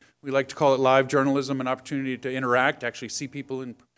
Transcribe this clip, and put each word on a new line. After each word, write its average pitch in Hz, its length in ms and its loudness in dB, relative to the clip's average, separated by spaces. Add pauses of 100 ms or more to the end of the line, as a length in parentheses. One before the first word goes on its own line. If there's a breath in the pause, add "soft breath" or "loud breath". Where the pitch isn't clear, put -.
(220 soft breath)
we 143 80 -10
like 135 200 0
to - 40 -16
call 143 180 4
it 131 60 2
live 131 300 4
journalism, 135 520 0
an 127 60 -8
opportunity 131 500 -6
to 127 160 -8
interact, 127 520 0
actually 117 240 -8
see - 180 -8
people 131 360 -10
in, 123 120 -14 (240)